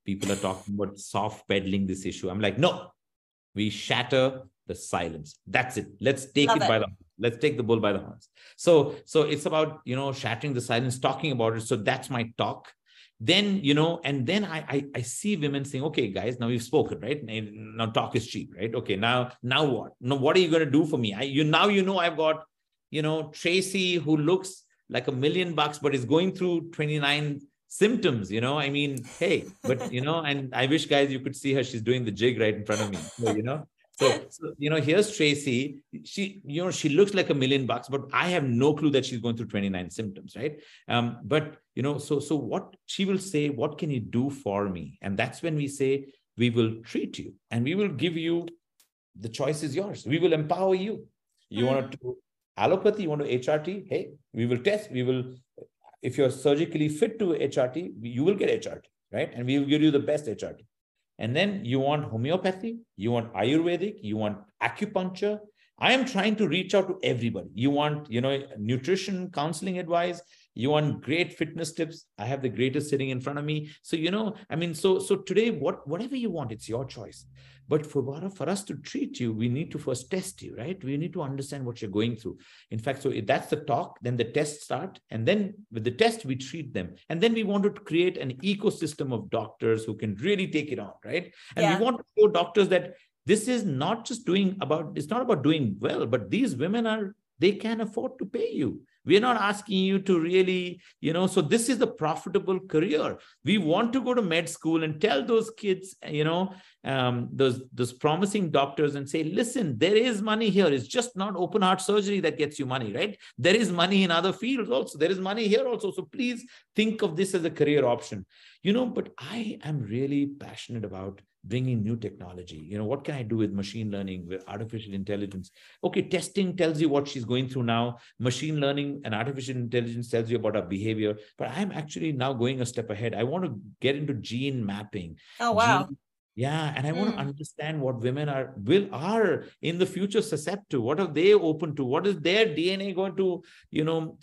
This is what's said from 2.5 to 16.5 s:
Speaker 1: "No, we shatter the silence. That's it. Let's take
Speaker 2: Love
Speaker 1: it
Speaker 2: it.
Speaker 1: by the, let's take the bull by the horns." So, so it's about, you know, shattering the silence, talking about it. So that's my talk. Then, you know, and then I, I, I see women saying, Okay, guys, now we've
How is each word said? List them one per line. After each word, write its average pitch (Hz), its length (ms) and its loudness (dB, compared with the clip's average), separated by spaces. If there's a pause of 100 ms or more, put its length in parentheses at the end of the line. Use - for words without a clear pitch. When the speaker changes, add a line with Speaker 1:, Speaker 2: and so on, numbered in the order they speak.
Speaker 1:
"No, 185 320 2 (640)
we 107 140 0
shatter 131 760 0 (220)
the - 80 -6
silence. 82 720 -6
That's 123 300 0
it. 101 120 -4 (120)
Let's 135 320 0
take 143 160 4
Speaker 2:
Love 226 80 6
Speaker 1:
it - 60 0
Speaker 2:
it. 95 60 4
Speaker 1:
by 113 100 4
the, 104 80 0 (320)
let's 113 180 0
take 143 220 0
the 123 40 0
bull 113 180 2
by 104 120 2
the 95 60 0
horns." - 320 -14 (260)
So, 151 480 6
so - 180 2
it's 147 220 -2
about, 156 400 0
you 127 100 -6
know, 135 180 -2
shattering 117 420 -4
the 120 80 -2
silence, 127 360 0
talking 147 340 0
about 113 240 2
it. 110 40 -4
So 117 160 0
that's 127 320 -2
my 123 300 -2
talk. - 340 -4 (480)
Then, 190 420 2
you 143 120 4
know, 165 280 4
and 135 240 -2
then 202 200 0
I, 160 140 -6
I, 143 240 -2 (120)
I 120 60 -4
see 208 340 -4
women 139 280 -2
saying, 131 200 -4
Okay, 143 240 0
guys, 101 320 -4
now 117 80 0
we've 120 140 0